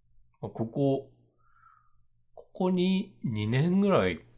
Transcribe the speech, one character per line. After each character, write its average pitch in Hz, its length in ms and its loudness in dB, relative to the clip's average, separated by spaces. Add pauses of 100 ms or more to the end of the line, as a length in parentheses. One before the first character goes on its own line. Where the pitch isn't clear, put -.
(420)
こ 101 80 -8
こ、 135 600 -2 (1200)
こ - 200 -20
こ 185 180 -2
に 185 520 0
二 107 240 -4
年 165 340 2
ぐ 202 80 2
ら 110 200 4
い 80 100 -4 (180)